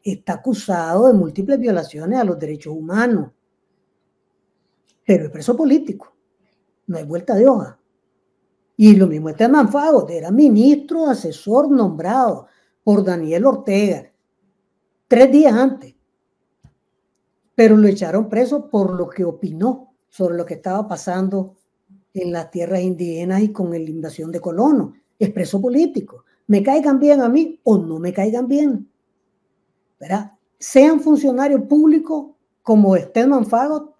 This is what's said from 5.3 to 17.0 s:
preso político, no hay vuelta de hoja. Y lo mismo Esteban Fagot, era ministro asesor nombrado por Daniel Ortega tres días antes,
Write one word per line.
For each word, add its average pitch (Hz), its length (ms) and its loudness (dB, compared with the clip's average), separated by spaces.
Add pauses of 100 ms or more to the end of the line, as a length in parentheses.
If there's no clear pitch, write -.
preso 156 260 -4
político, 294 560 -2 (720)
no 170 140 -10
hay 151 60 -14
vuelta 175 280 -6
de 220 140 4
hoja. 208 320 0 (1000)
Y 214 180 8
lo 190 120 4
mismo 156 220 -8
Esteban 233 420 2
Fagot, 285 400 0
era 170 180 -8
ministro 285 800 4
asesor 240 640 -2
nombrado 208 720 -2 (380)
por 208 200 2
Daniel 175 440 -2
Ortega 202 640 -2 (960)
tres 254 240 6
días 285 220 6
antes, 262 420 -2 (1600)